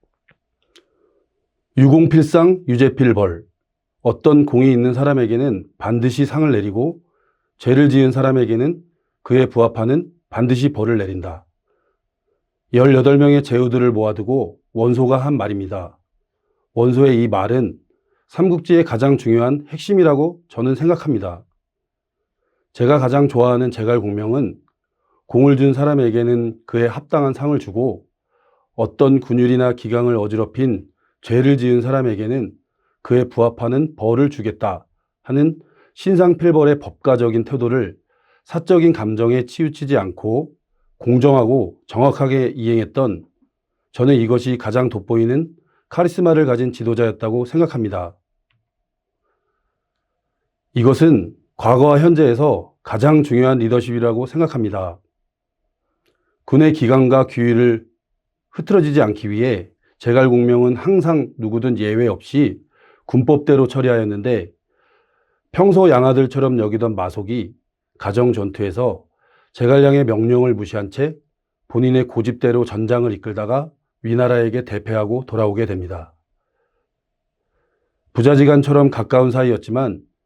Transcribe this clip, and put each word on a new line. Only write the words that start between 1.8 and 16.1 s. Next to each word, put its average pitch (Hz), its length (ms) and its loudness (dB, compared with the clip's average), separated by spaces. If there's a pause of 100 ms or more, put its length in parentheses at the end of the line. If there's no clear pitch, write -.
유재필벌. 120 760 0 (560)
어떤 147 440 2
공이 131 260 2
있는 123 220 0
사람에게는 123 720 -2 (120)
반드시 120 480 -2
상을 151 260 -2
내리고 110 480 -4 (580)
죄를 139 320 2
지은 131 220 4
사람에게는 131 680 -2 (420)
그에 127 220 2
부합하는 120 640 -2 (200)
반드시 123 440 -2
벌을 110 240 -2
내린다. 92 480 -10 (1300)
열여덟 131 440 6
명의 143 260 4
제후들을 123 480 0
모아두고 107 680 -4 (140)
원소가 123 440 0
한 139 200 -4
말입니다. 98 600 -8 (760)